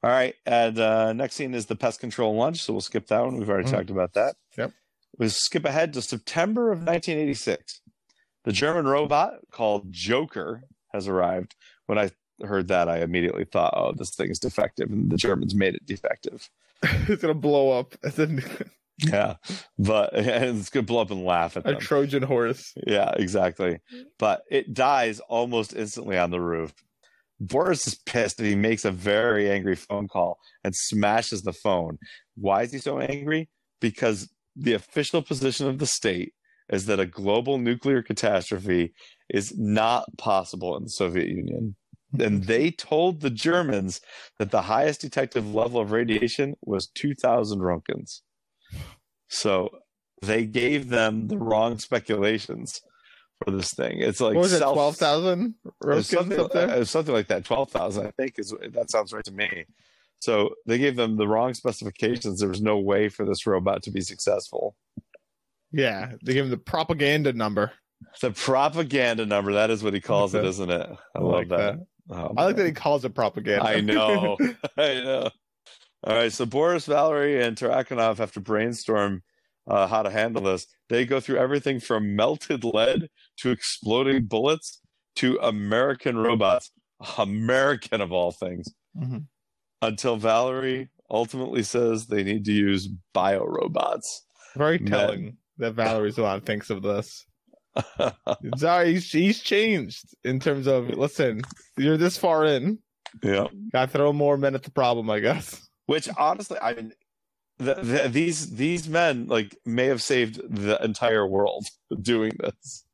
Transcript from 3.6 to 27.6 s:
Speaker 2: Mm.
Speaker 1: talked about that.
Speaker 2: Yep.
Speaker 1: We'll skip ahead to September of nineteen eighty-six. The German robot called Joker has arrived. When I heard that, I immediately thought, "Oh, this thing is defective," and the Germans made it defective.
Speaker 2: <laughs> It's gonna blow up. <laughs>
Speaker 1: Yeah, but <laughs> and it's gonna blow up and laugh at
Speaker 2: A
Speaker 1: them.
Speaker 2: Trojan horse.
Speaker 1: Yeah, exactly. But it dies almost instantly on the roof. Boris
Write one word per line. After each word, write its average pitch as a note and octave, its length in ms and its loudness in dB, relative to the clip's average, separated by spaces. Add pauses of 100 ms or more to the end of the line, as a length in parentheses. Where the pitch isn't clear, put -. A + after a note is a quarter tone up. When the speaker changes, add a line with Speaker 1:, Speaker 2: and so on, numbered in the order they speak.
Speaker 2:
Mm. - 20 0
Speaker 1:
talked F#2 180 -2
about F#2+ 260 -2
that. A#2+ 200 0 (220)
Speaker 2:
Yep. - 160 -4 (440)
Speaker 1:
We'll A2+ 120 2
skip - 340 -2
ahead D3+ 300 0
to B2+ 80 -4
September G#3 720 0
of E3 100 -4
nineteen E3 360 0
eighty-six. C3+ 600 -4 (640)
The - 80 -2
German D3 340 0
robot D3 500 2 (140)
called G2+ 440 -2
Joker A2 720 -4 (280)
has G2 160 -6
arrived. F#2 480 0 (300)
When G#2+ 120 0
I G2+ 120 2 (340)
heard G2 240 -2
that, F2+ 220 2
I E2+ 100 0
immediately F2 460 0
thought, E2+ 320 0
"Oh, - 180 0
this - 180 -10
thing - 160 -4
is F2 100 -6
defective," - 520 -4
and G2+ 180 0
the D#2+ 60 2
Germans - 400 0
made F#2+ 200 2
it - 100 -12
defective. - 640 -8 (320)
Speaker 2:
<laughs> - 20 -6 (240)
It's G#3 140 0
gonna D#3+ 120 2
blow C#3 460 4
up. C3 240 -8
<laughs> - 0 - (960)
Speaker 1:
Yeah, - 380 2 (420)
but G#2+ 340 4
<laughs> - 20 0
and A#2 440 0
it's F#2+ 100 -10
gonna B2+ 160 0
blow A#2 160 2
up G2 80 -2
and F#2+ 160 -4
laugh F2 320 2
at F2 100 -6
Speaker 2:
A C#3+ 40 0
Speaker 1:
them. C#3+ 80 -2
Speaker 2:
Trojan C#3+ 420 0
horse. B2 520 -2 (120)
Speaker 1:
Yeah, G2+ 300 2
exactly. F2+ 640 0 (400)
But G#2 320 2
it B2 240 -2
dies B2+ 460 2
almost A#2 540 -2
instantly G#2+ 400 -6
on F2 140 2
the F2 100 -2
roof. E2 340 -4 (680)
Boris C#3+ 480 0